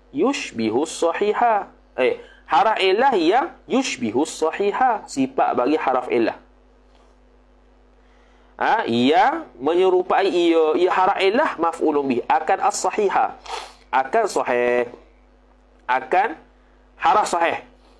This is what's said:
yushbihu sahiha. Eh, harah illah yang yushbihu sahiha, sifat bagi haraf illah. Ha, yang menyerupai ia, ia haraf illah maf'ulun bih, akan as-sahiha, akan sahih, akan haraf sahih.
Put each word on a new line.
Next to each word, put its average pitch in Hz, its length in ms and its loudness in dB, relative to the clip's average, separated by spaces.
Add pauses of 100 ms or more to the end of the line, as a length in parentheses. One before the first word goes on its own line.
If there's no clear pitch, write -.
(100)
yushbihu 135 720 -2
sahiha. 202 880 0 (240)
Eh, 123 240 0 (320)
harah 202 320 4
illah 220 320 2
yang 208 400 2 (160)
yushbihu 131 560 -2
sahiha, 202 800 -2
sifat 131 480 -2
bagi 131 240 0
haraf 131 320 -2
illah. 113 260 0 (2250)
Ha, 175 320 0
yang 180 560 2 (120)
menyerupai 180 680 2
ia, 165 520 2
ia 180 120 2
haraf 185 320 0
illah 233 360 2
maf'ulun 156 480 -2
bih, 123 200 -2
akan 156 400 0
as-sahiha, 190 680 -2 (560)
akan 135 360 0
sahih, 123 640 0 (960)
akan 175 520 0 (600)
haraf 190 320 2
sahih. 170 320 -2 (380)